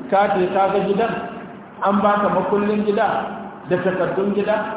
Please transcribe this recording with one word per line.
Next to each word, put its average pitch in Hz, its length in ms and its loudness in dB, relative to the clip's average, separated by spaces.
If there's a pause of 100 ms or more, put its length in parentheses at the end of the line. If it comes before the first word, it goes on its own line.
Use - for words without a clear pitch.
ka 196 320 2
je 180 100 2
ka 190 220 2
ga 202 100 2
gidan, 202 340 0 (640)
an 202 220 2
baka 208 280 4
makullin 208 560 2
gida 208 240 2 (560)
da - 120 0
takardun 185 580 0
gida, 202 220 0 (200)